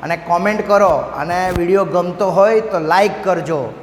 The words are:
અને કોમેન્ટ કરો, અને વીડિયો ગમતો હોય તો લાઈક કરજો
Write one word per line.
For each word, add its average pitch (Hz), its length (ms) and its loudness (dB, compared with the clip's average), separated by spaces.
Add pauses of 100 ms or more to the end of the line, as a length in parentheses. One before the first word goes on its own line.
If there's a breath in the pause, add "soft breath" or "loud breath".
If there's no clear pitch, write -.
અને 165 140 -4
કોમેન્ટ 196 500 -2
કરો, 202 260 4 (280)
અને 175 180 -4 (180)
વીડિયો 185 280 2
ગમતો 175 560 -2
હોય 220 320 4
તો 165 180 -2
લાઈક 190 320 2
કરજો 160 400 -2 (200)